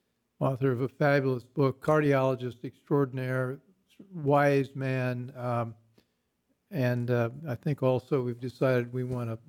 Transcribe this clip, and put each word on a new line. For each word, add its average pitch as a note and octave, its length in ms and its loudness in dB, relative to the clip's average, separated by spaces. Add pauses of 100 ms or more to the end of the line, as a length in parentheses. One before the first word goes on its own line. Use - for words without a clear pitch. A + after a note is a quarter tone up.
(400)
author C3+ 320 0
of A#2+ 100 -2
a C3+ 60 0
fabulous C3+ 560 2
book, - 400 0
cardiologist C3+ 800 2
extraordinaire, C3 960 -2 (540)
wise C#3+ 640 2
man, B2+ 600 -4
um, A#2 400 -4 (920)
and, B2 420 -2
uh, A#2+ 200 0 (160)
I B2+ 80 -6
think D3 280 -4
also C3 380 0
we've A#2+ 180 -6
decided B2 540 0
we B2+ 100 -4
wanna A#2+ 340 -6 (120)